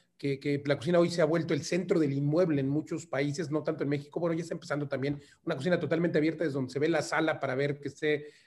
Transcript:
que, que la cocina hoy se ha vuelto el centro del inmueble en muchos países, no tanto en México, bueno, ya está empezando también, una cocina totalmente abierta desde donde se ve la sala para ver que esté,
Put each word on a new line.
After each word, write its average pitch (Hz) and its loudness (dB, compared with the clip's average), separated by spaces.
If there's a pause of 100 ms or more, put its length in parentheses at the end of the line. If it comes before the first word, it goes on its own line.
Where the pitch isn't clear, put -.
(180)
que, 139 -2
que 143 -2
la 143 2
cocina 170 2
hoy 175 6
se 175 0
ha 156 6
vuelto 165 2
el 139 -2
centro 175 0
del 139 2
inmueble 147 2
en 135 0
muchos 151 -4
países, 143 -2
no 151 -2
tanto 160 -2
en 139 0
México, 143 -4
bueno, 170 0
ya 165 -4
está 180 -8
empezando 147 -4
también, 143 -2 (240)
una 165 -2
cocina 175 2
totalmente 165 2
abierta 156 0
desde 147 -2
donde 131 -2
se 139 -2
ve 156 2
la 156 2
sala 160 0
para 131 -2
ver 143 -2
que - -8
esté, 147 -2 (200)